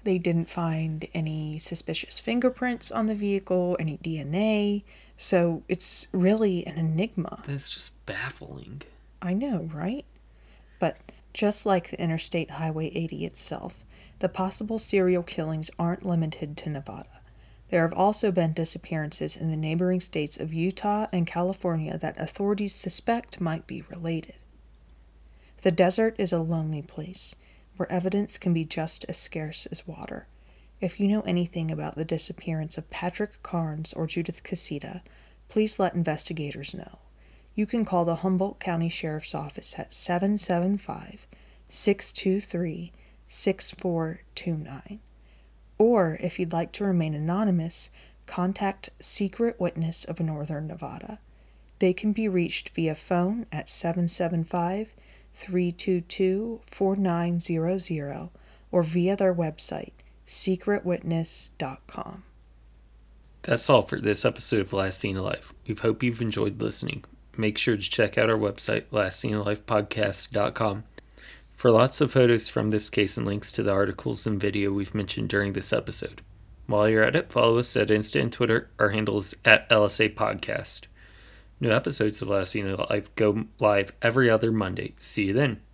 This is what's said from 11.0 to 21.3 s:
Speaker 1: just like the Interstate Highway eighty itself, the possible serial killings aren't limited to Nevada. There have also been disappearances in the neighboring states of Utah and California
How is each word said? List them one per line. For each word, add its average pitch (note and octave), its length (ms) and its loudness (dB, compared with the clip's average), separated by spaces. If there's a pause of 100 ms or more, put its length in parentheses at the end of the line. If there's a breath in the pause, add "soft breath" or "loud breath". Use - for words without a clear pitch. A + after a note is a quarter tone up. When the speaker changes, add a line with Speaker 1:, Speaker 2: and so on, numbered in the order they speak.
Speaker 1:
just G#3 320 0
like F#3+ 260 2
the - 100 -8
Interstate E3 500 -2
Highway D#3 440 -4
eighty D#3+ 300 -4
itself, - 580 -10 (360 soft breath)
the F#3 100 0
possible G#3+ 500 -4
serial F3+ 440 2
killings D#3 540 -4
aren't E3+ 280 -2
limited D#3+ 520 -2
to - 120 -6
Nevada. - 500 -10 (500 soft breath)
There E3 180 4
have E3 60 -2
also G#3 380 4
been E3+ 220 2
disappearances D#3 840 -4
in D#3+ 140 -2
the D#3 60 -2
neighboring F3 440 2
states - 360 -4
of D#3+ 160 -4
Utah G3+ 580 0
and F3 160 2
California E3+ 680 -2